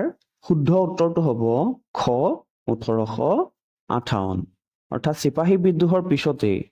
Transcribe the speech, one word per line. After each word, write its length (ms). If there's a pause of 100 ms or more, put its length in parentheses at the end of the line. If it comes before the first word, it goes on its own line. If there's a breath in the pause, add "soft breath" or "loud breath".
(460)
শুদ্ধ 240 (160)
উত্তৰটো 420
হ'ব 160 (540)
খ, 40 (680)
ওঠৰশ 440 (760)
আঠাৱন্ন। 500 (540)
অৰ্থাৎ 280
চিপাহী 420
বিদ্ৰোহৰ 460
পিছতেই 500 (120)